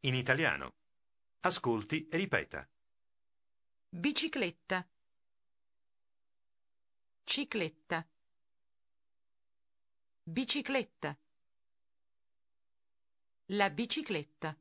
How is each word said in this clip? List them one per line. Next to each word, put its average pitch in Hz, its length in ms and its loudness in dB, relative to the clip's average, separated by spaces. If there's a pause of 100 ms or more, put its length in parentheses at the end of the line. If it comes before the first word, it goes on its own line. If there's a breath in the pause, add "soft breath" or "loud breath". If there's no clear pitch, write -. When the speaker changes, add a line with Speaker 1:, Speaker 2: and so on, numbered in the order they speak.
Speaker 1:
in 135 120 2
italiano. 127 600 2 (640)
Ascolti 147 720 0
e 165 60 -6
ripeta. 82 540 -2 (1200)
Speaker 2:
Bicicletta. 262 1000 0 (2250)
Cicletta. 170 840 -4 (2250)
Bicicletta. 247 960 -2 (2250)
La 196 240 4
bicicletta. 165 880 -4